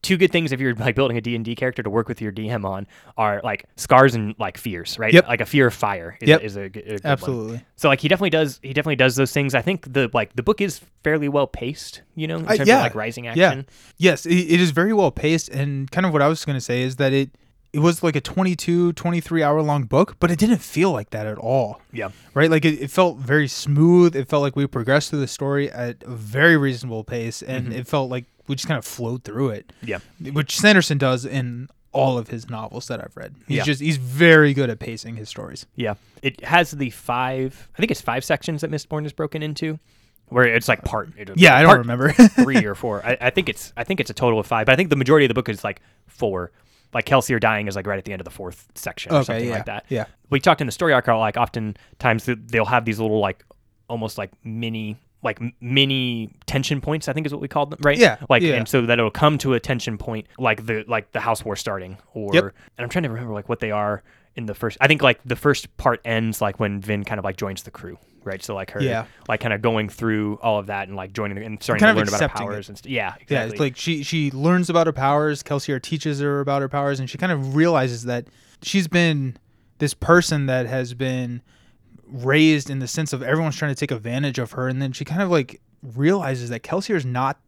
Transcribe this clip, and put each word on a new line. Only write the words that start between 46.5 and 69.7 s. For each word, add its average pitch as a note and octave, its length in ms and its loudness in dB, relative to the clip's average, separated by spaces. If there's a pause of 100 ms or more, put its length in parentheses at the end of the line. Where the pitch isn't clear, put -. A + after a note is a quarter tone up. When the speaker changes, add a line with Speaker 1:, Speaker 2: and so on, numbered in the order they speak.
Speaker 1:
Like, A#2+ 120 -2
Kelsier B2+ 360 2
dying G#2+ 260 0
is, G2 80 -6
like, G2 120 -6
right G2 100 -4
at F#2+ 80 -10
the G2+ 80 -10
end F#2 80 -10
of E2 40 -12
the F2+ 60 -16
fourth - 440 -14
section - 360 -10
or D#3+ 60 2
Speaker 2:
Okay, C3+ 80 2
Speaker 1:
something A#2+ 240 -4
Speaker 2:
yeah, A#2 40 -4
Speaker 1:
like G#2 120 -6
that. G#2 240 -10
Speaker 2:
yeah. A2 160 -4 (240)
Speaker 1:
We F3 100 2
talked D#3+ 220 4
in C3+ 60 -2
the G#2+ 40 -6
story E3 220 0
arc, B2+ 140 4
how, A2+ 120 4
like, G#2+ 160 0
oftentimes A2+ 920 -2
th-, A#2+ 120 -2 (100)
they'll A#2 180 0
have A#2 200 2
these A2 140 -2
little, A2 200 0
like, G2 240 -2 (460)
almost, A2+ 280 -8
like, G2 140 -8 (140)
mini, A2 500 -8 (260)
like, A2 200 -4
m-, A#2 180 -8
mini B2+ 720 0 (160)
tension C#3 340 -2
points, D3+ 300 -6
I C3 40 -4
think D#3 120 -6
is C#3+ 80 -4
what C#3+ 80 -10
we C#3+ 80 -10
called C#3+ 220 -2
them, - 100 -14
right? C#3+ 160 4
Speaker 2:
Yeah, F3 180 6 (140)
Speaker 1:
Like, C3 140 4
Speaker 2:
yeah. D#3 100 2
Speaker 1:
and A#2 140 -2
so B2 180 2
that A#2+ 120 2
it'll A2+ 140 0
come D3+ 280 2
to C3 160 0
a A#2 40 0
tension A#2 380 -6
point, A2 300 -10 (120)
like A2 260 0
the, A2 220 -4
like, A2+ 240 -4
the A2+ 80 -6
house A2+ 240 -2
war G2+ 140 -6
starting, F#2+ 400 -8 (160)
or, G#2+ 200 -8
Speaker 2:
Yep. E3 100 4
Speaker 1:
and - 400 -14
I'm A#2+ 60 -10
trying F3 140 -4
to C3+ 60 -4
remember, A2+ 240 -8
like, G#2 160 -10
what A#2 100 -4
they A2 120 -4
are G#2 300 -2 (360)
in A#2 80 -10
the G#2 100 -8
first, - 240 -6
I C3+ 80 0
think, C#3+ 140 2
like, B2+ 240 2
the B2 100 -4
first - 400 -2
part A#2+ 300 -2
ends, A2+ 360 -2
like, G2+ 200 -4
when G2+ 180 -4
Vin G2+ 240 -6
kind G#2 160 -6
of, F#2 60 -10
like, G2 120 -6
joins G2 260 -8
the - 80 -18
crew, F2+ 260 -16 (280)
right? F#2+ 180 -10
So, A2 100 -10
like, F#2+ 180 -10
her, G#2 120 -6
Speaker 2:
Yeah. A2+ 220 -2 (240)
Speaker 1:
like, A2 100 -2
kinda A2 200 -2
going A2 300 0